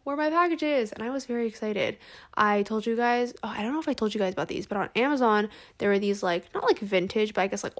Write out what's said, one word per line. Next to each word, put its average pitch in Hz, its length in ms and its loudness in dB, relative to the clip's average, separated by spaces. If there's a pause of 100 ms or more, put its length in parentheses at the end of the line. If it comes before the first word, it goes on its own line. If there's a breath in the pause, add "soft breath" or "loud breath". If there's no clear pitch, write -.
were 285 120 -4
my 302 120 0
packages, 302 640 2
and 208 100 -10
I 226 60 -4
was 262 160 -6
very 240 220 -2
excited. 208 500 -4 (380 loud breath)
I 208 300 4
told 214 220 -4
you 226 100 0
guys, 240 360 2 (100)
oh, 220 60 -6
I 214 140 -6
don't 226 100 -2
know 311 80 -2
if 311 80 -4
I 269 60 0
told 214 180 -2
you 208 80 -2
guys 190 140 0
about 156 140 -4
these, - 180 -8
but 208 100 -4
on 190 180 -4
Amazon, 233 540 2 (300 loud breath)
there 202 100 2
were 202 100 4
these, 202 240 -2
like, 175 300 -2
not, - 120 -4
like, 453 160 4
vintage, 202 520 0
but 185 100 2
I 196 40 2
guess, 196 180 -4
like, - 160 -8